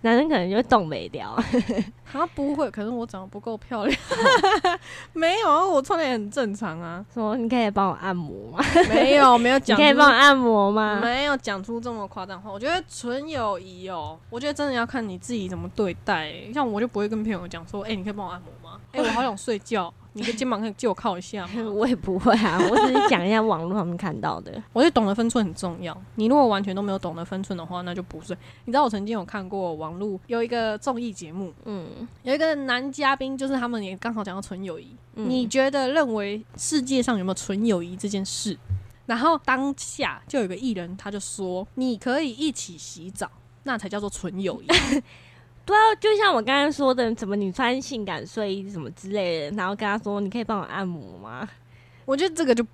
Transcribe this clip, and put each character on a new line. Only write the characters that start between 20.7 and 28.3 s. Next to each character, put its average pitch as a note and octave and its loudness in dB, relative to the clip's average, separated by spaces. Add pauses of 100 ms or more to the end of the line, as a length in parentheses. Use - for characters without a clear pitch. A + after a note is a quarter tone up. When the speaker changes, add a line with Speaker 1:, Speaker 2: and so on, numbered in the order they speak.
Speaker 2:
借 A3+ -2
我 F#3+ 2
靠 G3+ -2
一 F3+ -10
下 F#3+ -10
吗？ A3 -6
Speaker 1:
<laughs> A3 -6
我 G#3 2
也 B3 4
不 F#3 -2
会 G3+ 6
啊， G3 2 (100)
我 A4 4
只 G#4+ 4
是 G#4+ 4
讲 F3+ 4
一 F#3+ 2
下 A3 4
网 G3+ 2
络 F3 -4
上 G3 0
面 F3 -4
看 E3 -6
到 G#2 -4
的。 - -16 (120)
Speaker 2:
<laughs> - -20
我 A#3 4
觉 D#4+ 8
得 - 6
懂 A3+ 4
得 G3 2
分 A3+ 0
寸 A3+ 2
很 E3 -6
重 F3 -8
要， E3 -10 (200)
你 G#3+ 0
如 B3 6
果 C#4+ 6
完 G3+ 2
全 G3 -4
都 G3+ -4
没 G3+ -2
有 G3 -2
懂 F3 -6
得 E3+ -8
分 F#3+ -6
寸 F#3+ -6
的 E3+ -8
话， F3 -8
那 F3 -6
就 F3 -8
不 - -12
睡。 F3 -10 (280)